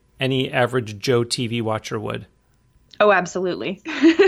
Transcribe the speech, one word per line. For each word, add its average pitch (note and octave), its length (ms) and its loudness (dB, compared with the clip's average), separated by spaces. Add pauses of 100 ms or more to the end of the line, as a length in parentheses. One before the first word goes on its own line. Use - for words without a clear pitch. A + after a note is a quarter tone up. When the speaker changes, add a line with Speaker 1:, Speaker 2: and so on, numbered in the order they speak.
(200)
Speaker 1:
any C3+ 320 -2
average B2 460 -2
Joe A#2+ 260 2
T A#2+ 220 -4
V A#2 160 -4
watcher A2 380 -6
would? A2 260 -8 (760)
Speaker 2:
Oh, G#3 120 6
absolutely. F3+ 720 -4 (440)